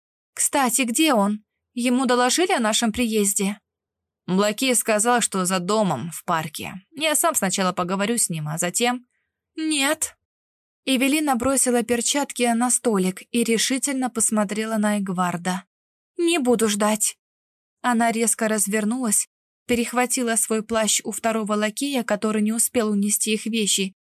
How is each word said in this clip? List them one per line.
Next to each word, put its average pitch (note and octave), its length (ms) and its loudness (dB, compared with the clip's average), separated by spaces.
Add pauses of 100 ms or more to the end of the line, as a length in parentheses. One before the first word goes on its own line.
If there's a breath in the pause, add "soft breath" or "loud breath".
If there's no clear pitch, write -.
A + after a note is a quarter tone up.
(340)
Кстати, C4 480 0
где C4 320 2
он? G#3 300 0 (300)
Ему B3 320 2
доложили B3+ 460 2
о D4 80 2
нашем A3 320 0
приезде?» G#3 680 0 (680)
«Лакей G#3+ 480 2
сказал, A#3 460 2
что F#3+ 240 -2
за F#3 160 0
домом, F3 520 0
в - 120 -14
парке. D#3+ 500 -4 (160)
Я D#4 240 -2
сам D#4+ 200 0
сначала F#3 380 -2
поговорю G3 460 -2
с - 100 -2
ним, D#3 200 -6
а D#3 100 -6
затем...» B3 480 -2 (500)
«Нет». D#4 600 -2 (680)
Эвелина C4+ 520 2
бросила B3 460 2
перчатки A#3+ 600 -2 (120)
на A#3+ 160 0
столик F#3+ 600 0
и A#3 140 0
решительно B3+ 680 0
посмотрела G#3+ 680 -2
на G#3 220 0
Эгварда. F#3 680 -2 (520)
«Не E4+ 220 2
буду A#3+ 300 2
ждать». G#3 480 0 (640)
Она A#3 320 2
резко A3+ 360 0
развернулась, G#3+ 800 0 (420)
перехватила A#3+ 640 0
свой A3 300 0
плащ A3 400 0
у A3 80 -8
второго A3 400 -2
лакея, A3 500 -2
который G#3+ 400 0
не G#3+ 100 0
успел A3+ 380 0
унести G#3 440 0
их G#3+ 120 -4
вещи, G3+ 480 -2 (220)